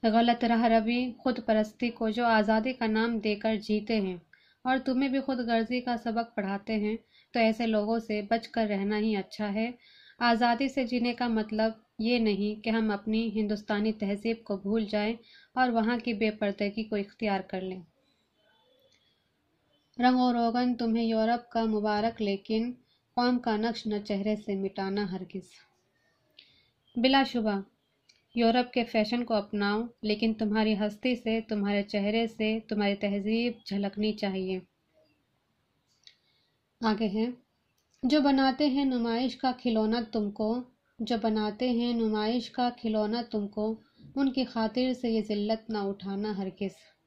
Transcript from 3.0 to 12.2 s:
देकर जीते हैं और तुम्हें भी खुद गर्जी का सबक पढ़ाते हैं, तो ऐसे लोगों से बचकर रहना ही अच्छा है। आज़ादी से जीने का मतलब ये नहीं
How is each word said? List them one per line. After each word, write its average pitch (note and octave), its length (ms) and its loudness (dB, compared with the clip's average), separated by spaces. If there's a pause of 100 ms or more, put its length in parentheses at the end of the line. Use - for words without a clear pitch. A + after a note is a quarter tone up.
देकर G#3+ 380 0
जीते G#3+ 380 -2
हैं F#3 240 -2 (440)
और C4 140 2
तुम्हें C4 340 0
भी C4+ 80 0
खुद C4 220 -2
गर्जी A#3 380 0
का B3 180 -2
सबक A#3 380 -4
पढ़ाते G3+ 380 -4
हैं, G#3+ 220 0 (380)
तो A#3+ 60 0
ऐसे A3+ 260 2
लोगों A3 340 2
से G#3+ 240 -4
बचकर A3+ 420 -2
रहना G3+ 300 0
ही G#3+ 180 0
अच्छा G3+ 340 -4
है। A3 240 -2 (500)
आज़ादी A#3+ 460 2
से C4 160 -2
जीने A#3+ 300 0
का A#3+ 160 -2
मतलब A3 500 0 (200)
ये A#3+ 180 2
नहीं G#3 400 2